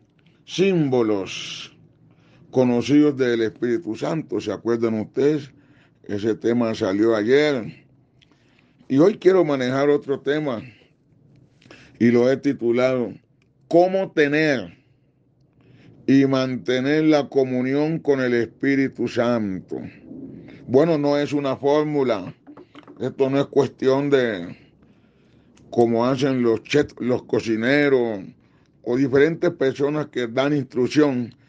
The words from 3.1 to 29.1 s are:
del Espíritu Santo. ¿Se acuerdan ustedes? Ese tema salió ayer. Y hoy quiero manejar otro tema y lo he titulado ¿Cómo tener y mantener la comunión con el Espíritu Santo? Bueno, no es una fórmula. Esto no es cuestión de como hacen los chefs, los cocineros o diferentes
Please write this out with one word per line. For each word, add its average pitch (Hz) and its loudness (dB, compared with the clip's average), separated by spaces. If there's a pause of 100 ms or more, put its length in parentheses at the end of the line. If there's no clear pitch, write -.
del 120 0
Espíritu 113 -4
Santo. 147 -6
¿Se 104 -8
acuerdan 110 -2
ustedes? 135 -2 (540)
Ese 104 -4
tema 113 -2
salió 107 0
ayer. 127 0 (1040)
Y 131 0
hoy 196 4
quiero 180 4
manejar 139 0
otro 143 -2
tema 139 -4 (1400)
y 117 4
lo 120 4
he 135 2
titulado 123 -2 (540)
¿Cómo 185 2
tener 143 0 (1300)
y 139 6
mantener 131 0
la 147 4
comunión 135 -2
con 139 0
el 123 0
Espíritu 127 -2
Santo? 104 -4 (880)
Bueno, 151 2
no 143 0
es 143 -4
una 139 -2
fórmula. 139 0 (680)
Esto 131 -2
no 139 0
es 135 0
cuestión 131 0
de 113 0 (1120)
como 117 2
hacen 131 0
los 110 0
chefs, - -2
los 120 -2
cocineros 120 0 (640)
o 120 -4
diferentes 143 2